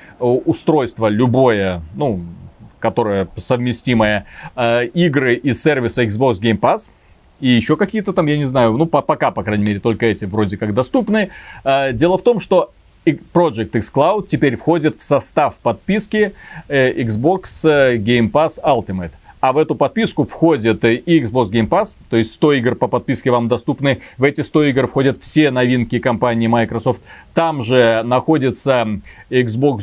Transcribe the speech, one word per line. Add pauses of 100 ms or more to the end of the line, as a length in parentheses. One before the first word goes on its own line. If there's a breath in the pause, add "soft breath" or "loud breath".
(200 loud breath)
э,
устройство
любое, (120)
ну, (580)
которое (100)
совместимое, (300 loud breath)
э,
игры
из
сервиса
Xbox
Game
Pass (520 soft breath)
и
ещё
какие-то
там,
я
не
знаю,
ну,
по-,
пока,
по
крайней
мере,
только
эти
вроде
как
доступны. (340 loud breath)
Э,
дело
в
том,
что (320)
и (200)
Project
X
Cloud
теперь
входит
в
состав
подписки, (340 loud breath)
э, (100)
Xbox, (180)
э,
Game
Pass
Ultimate. (300 soft breath)
А
в
эту
подписку
входит,
э,
и
Xbox
Game
Pass, (160)
то
есть
сто
игр
по
подписке
вам
доступны. (180 loud breath)
В
эти
сто
игр
входят
все
новинки
компании
Microsoft. (320 loud breath)
Там
же
находится (440 loud breath)
Xbox